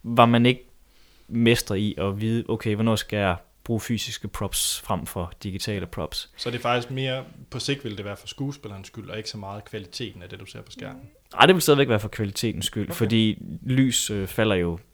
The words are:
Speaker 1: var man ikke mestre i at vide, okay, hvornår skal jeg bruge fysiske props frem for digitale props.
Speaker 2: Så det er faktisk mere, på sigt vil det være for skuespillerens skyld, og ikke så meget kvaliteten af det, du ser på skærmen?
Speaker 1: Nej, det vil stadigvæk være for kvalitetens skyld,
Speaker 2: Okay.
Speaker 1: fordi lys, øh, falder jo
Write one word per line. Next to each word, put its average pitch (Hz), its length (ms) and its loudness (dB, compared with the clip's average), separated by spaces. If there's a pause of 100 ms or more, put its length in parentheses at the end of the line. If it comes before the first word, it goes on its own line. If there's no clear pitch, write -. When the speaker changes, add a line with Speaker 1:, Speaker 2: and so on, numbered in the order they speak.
Speaker 1:
var 117 220 8
man 117 200 6
ikke 127 240 2 (580)
mestre 117 520 4
i 107 180 0
at 98 240 -2
vide, 113 260 0
okay, 110 280 -2
hvornår 110 200 2
skal 107 240 -4
jeg 95 160 2 (280)
bruge 113 160 -2
fysiske 110 480 -6
props - 540 -4
frem - 240 -4
for 87 260 -6 (120)
digitale 95 420 -4
props. - 520 -8
Speaker 2:
Så - 140 -6
det 120 60 -6
er 120 40 -6
faktisk 120 300 0
mere, 131 320 -4 (260)
på - 100 -10
sigt 139 240 -4
vil 104 140 -8
det 101 80 -10
være 101 120 -8
for - 100 -16
skuespillerens 107 600 -10
skyld, 101 220 -14
og 107 80 -8
ikke 107 120 -8
så 113 80 -12
meget 101 280 -10
kvaliteten 104 580 -10
af 90 60 -18
det, 95 100 -14
du 95 60 -14
ser 107 160 -16
på - 100 -20
skærmen? - 300 -14 (320)
Speaker 1:
Nej, 117 120 8
det 185 100 8
vil 165 60 0
stadigvæk 139 280 4
være 107 100 4
for 104 80 -4
kvalitetens 101 580 -4
skyld, 104 220 -4
Speaker 2:
Okay. - 80 -8
Speaker 1:
fordi 110 420 2 (280)
lys, 127 440 2
øh, 98 180 -2
falder 107 280 2
jo 85 240 2 (140)